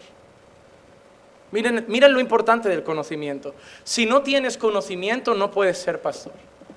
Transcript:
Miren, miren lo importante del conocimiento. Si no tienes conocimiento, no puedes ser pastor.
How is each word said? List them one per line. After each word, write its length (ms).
Miren, 380
miren 240
lo 80
importante 480
del 140
conocimiento. 720
Si 220
no 160
tienes 380
conocimiento, 760
no 180
puedes 280
ser 240
pastor. 320